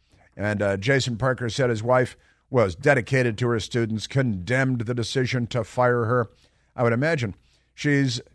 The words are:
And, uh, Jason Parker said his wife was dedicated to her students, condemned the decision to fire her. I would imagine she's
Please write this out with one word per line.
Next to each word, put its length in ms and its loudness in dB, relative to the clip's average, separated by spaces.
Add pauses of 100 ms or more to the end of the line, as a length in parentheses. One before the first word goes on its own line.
(360)
And, 260 -2
uh, 160 2
Jason 400 0
Parker 320 -2
said 200 0
his 120 -2
wife 340 2 (340)
was 260 2
dedicated 640 2
to 100 -2
her 120 0
students, 460 -4
condemned 760 0
the 120 -4
decision 540 -2
to 160 -4
fire 420 2
her. 240 0 (460)
I 80 -2
would 100 4
imagine 400 0 (400)
she's 480 0 (140)